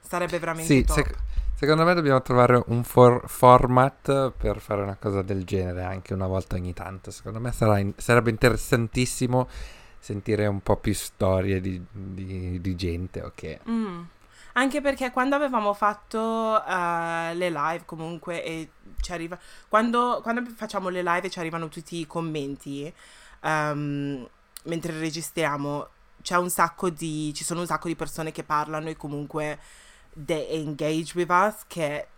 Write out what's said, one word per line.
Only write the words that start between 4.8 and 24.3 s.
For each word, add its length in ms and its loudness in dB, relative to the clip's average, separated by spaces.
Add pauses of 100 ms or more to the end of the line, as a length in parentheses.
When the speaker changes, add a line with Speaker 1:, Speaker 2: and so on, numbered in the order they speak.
Speaker 2:
una 180 -4
cosa 220 0
del 220 -4
genere 380 -2
anche 320 -6
una 140 -2
volta 260 -2
ogni 200 -4
tanto. 360 -12
Secondo 300 -12
me 100 -4
sarà 280 4
in-, 180 0
sarebbe 340 4
interessantissimo 1160 2 (500)
sentire 480 -2
un 140 -2
po' 160 2
più 180 0
storie 680 0
di, 300 -6
di, 680 -8
di 160 -4
gente, 460 -6
ok? 360 -12 (100)
Speaker 1:
Mm. 340 -4 (500)
Anche 280 2
perché 320 -2
quando 240 2
avevamo 380 0
fatto, 880 0
eh, 720 -2
le 160 -2
live 340 -2
comunque 600 -10
e 260 -8 (300)
ci 120 -4
arriva, 260 -8 (300)
quando, 520 2
quando 220 -4 (140)
facciamo 320 -6
le 160 -4
live 240 0
e 20 -6
ci 80 -10
arrivano 300 -6
tutti 320 -12
i 80 -6
commenti, 840 -6 (500)
ehm, 840 -2 (360)